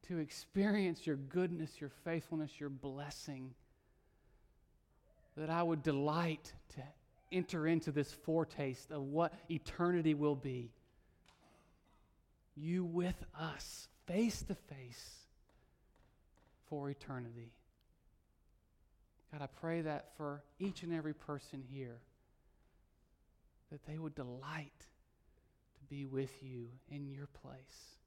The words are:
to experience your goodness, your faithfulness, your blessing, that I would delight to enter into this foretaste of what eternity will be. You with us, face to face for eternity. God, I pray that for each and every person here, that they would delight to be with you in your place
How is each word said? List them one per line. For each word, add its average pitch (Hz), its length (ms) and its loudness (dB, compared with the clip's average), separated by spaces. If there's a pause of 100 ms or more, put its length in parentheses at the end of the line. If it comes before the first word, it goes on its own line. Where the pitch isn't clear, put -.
to 175 100 -2
experience 196 880 4
your 147 120 4
goodness, 165 640 0
your 143 120 -6 (120)
faithfulness, 156 560 -2
your 143 100 -2
blessing, 135 840 -6 (1800)
that 156 140 -2
I 170 100 4
would 165 220 4
delight 151 680 4 (180)
to 139 120 -12 (500)
enter 170 360 2
into 160 240 4
this 143 200 2
foretaste 147 760 0
of 147 140 -4
what 156 320 2 (160)
eternity 170 640 4
will 147 200 6
be. 127 360 -4 (1800)
You 170 280 2
with 175 400 2 (140)
us, - 500 -6 (200)
face 208 340 4
to 190 140 -2
face - 720 -16 (1400)
for 143 240 -4
eternity. 120 640 -8 (1800)
God, 147 100 -8
I 139 60 -2
pray 165 340 -2
that 151 360 -4
for 143 260 -4 (160)
each 190 240 -4
and 170 100 -2
every 156 200 -2
person 139 580 -8
here, 123 280 -8 (1700)
that 147 140 -14
they 156 140 -6
would 151 160 -4
delight 143 640 -6
to - 1080 -20
be 139 180 -4
with 135 260 0 (120)
you 123 240 -8 (220)
in 143 180 -6
your 139 200 -8
place - 800 -18